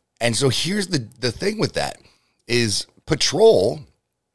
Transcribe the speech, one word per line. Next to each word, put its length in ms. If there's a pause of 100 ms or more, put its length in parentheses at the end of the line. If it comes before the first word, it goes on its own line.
(200)
and 160
so 140
here's 380
the, 200 (120)
the 120
thing 260
with 160
that 280 (440)
is 400 (200)
patrol 760 (560)